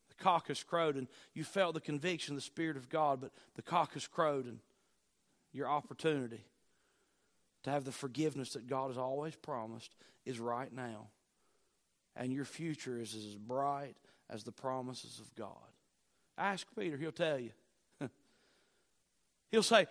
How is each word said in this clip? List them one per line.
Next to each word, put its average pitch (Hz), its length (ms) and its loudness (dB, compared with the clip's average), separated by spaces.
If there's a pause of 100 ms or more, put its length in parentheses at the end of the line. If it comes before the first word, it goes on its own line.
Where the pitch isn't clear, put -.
The - 140 -16
cock 175 260 6
has 143 140 -4
crowed, 165 340 4
and 127 120 -2 (260)
you 156 100 -4
felt 175 300 2
the 156 60 -2
conviction 147 540 -2
of 139 40 -4
the 131 40 -6
Spirit 160 340 -2
of 123 120 -10
God, 147 320 4
but 131 120 -10 (220)
the - 80 -8
cock 165 320 2
has 139 120 -6
crowed, 147 400 2
and 113 120 -10 (960)
your 135 160 -4
opportunity 139 760 0 (1200)
to 135 40 0
have 143 140 2
the 131 80 -6
forgiveness 139 600 -2
that 120 160 -8
God 135 200 -2
has 127 100 -4
always 143 360 -2
promised 117 560 -8 (340)
is 127 140 -4
right 120 340 -2
now. 113 360 -8 (1080)
And 127 180 -2
your 135 120 -2
future 139 540 -6
is 110 160 -6
as 107 200 -8
bright 135 640 -2 (340)
as 110 140 -8
the 117 80 -8
promises 127 680 -4
of - 160 -20
God. 101 160 -8 (880)
Ask 190 280 0 (120)
Peter, 170 180 -2
he'll 151 160 -4
tell 156 260 2
you. 117 120 -6 (500)
<laughs> 135 80 -2 (1400)
He'll 220 120 8
say, 202 280 8